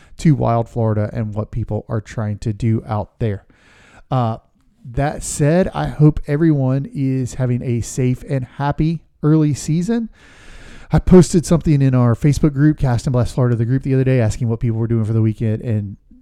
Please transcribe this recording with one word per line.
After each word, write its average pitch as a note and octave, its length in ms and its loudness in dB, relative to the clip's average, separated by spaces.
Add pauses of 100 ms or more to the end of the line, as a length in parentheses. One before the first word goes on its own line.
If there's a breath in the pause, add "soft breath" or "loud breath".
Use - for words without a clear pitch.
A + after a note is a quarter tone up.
(160 soft breath)
to D#3 180 4
Wild A#2 320 0
Florida G#2+ 460 -2
and G#2+ 220 -6
what G#2 160 -6
people G#2+ 400 -6
are A2+ 100 -4
trying G#2 380 -6
to A2 160 -4
do A2 320 0
out G#2 320 -6
there. G#2 260 -4 (640 soft breath)
Uh, A#2+ 280 0 (440)
that C3+ 400 -4
said, E3 520 0
I D3 140 -4
hope D3+ 380 4
everyone C#3+ 640 0
is C3 440 -4
having B2 260 -2
a A#2+ 220 -2
safe B2+ 480 -2
and C3 160 -4
happy D#3 580 -2 (180)
early D3+ 300 4
season. F#3 560 -2 (840 loud breath)
I D3+ 100 4
posted F3+ 440 6
something D3+ 380 2
in C3+ 120 4
our B2 200 4
Facebook D3 400 0
group, D3 240 4
Cast - 280 0
and D3 60 -2
Blast B2 220 0
Florida, B2 220 2
the A2+ 100 0
group, C3 160 -2
the C3+ 100 -2
other C3 120 2
day, C3 160 2
asking A2+ 280 -2
what A2+ 120 -2
people A2+ 180 -2
were A#2 80 -2
doing A2+ 180 0
for A2 80 -4
the A2+ 80 2
weekend. A2 400 0
And, G#2 360 -4 (260)